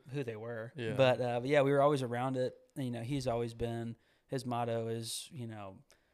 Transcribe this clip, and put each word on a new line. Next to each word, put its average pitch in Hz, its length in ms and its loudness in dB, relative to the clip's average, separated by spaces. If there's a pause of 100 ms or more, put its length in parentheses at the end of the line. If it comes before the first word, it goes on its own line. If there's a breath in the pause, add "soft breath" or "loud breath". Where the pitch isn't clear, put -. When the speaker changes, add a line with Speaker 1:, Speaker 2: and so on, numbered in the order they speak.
(120)
Speaker 1:
who 143 120 -4
they 113 120 -6
were. 113 400 -10
Speaker 2:
Yeah. 113 180 -2
Speaker 1:
But, 127 260 6
uh, 120 200 0
but 127 80 -2
yeah, 147 140 6
we 135 100 4
were 143 80 6
always 143 220 6
around 127 340 -2
it. 127 180 0 (220)
And, 143 80 -6
you 123 60 -4
know, 117 120 -6
he's 127 240 -4
always 117 280 0
been, 117 420 -4 (300 soft breath)
his 131 180 -4
motto 117 440 -2
is, 113 440 -6
you 123 140 -8
know, 104 300 -12 (380 soft breath)